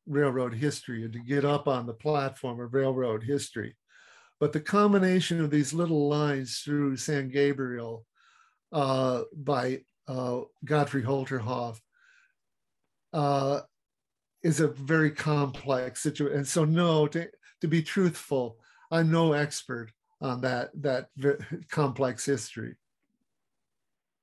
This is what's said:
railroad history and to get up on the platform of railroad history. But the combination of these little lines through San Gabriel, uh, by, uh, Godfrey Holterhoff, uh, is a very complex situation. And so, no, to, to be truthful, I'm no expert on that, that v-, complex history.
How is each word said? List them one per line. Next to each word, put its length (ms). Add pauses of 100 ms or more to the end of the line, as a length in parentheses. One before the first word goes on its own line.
railroad 480
history 500
and 100
to 60
get 260
up 220
on 180
the 80
platform 640
of 140
railroad 500
history. 520 (640)
But 140
the 80
combination 800
of 80
these 240
little 340
lines 520
through 380
San 320
Gabriel, 760 (680)
uh, 520 (120)
by, 460 (260)
uh, 340 (220)
Godfrey 400
Holterhoff, 760 (1300)
uh, 480 (840)
is 160
a 80
very 440
complex 920
situation. 360
And 100
so, 160
no, 440
to, 200 (340)
to 60
be 140
truthful, 760 (320)
I'm 200
no 220
expert 580 (300)
on 200
that, 280 (120)
that 360
v-, 160 (360)
complex 560
history. 500 (1500)